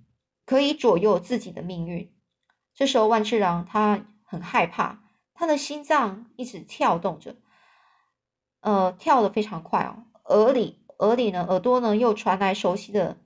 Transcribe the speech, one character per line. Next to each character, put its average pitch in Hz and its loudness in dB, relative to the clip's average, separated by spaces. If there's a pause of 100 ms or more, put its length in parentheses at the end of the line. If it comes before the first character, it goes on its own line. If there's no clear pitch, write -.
(460)
可 262 2
以 285 0
左 233 2
右 190 2
自 226 -4
己 196 -10
的 170 -12
命 170 -8
运。 175 -10 (580)
这 277 0
时 269 0
候 220 4
万 220 2
次 214 -2
郎 175 0
他 208 0 (180)
很 - -12
害 214 0
怕， - -8 (300)
他 339 -4
的 302 0
心 285 -8
脏 226 -2
一 247 -8
直 190 -16
跳 220 0
动 170 -4
着， - -18 (1300)
呃， 190 0
跳 269 2
得 202 2
非 208 -2
常 196 -8
快 185 -2
哦， - -10 (180)
耳 214 4
里， 233 -2 (200)
耳 214 2
里 240 0
呢， 180 -4
耳 185 0
朵 247 2
呢 214 0
又 226 2
传 190 -2
来 196 2
熟 196 -2
悉 - -12
的 180 -2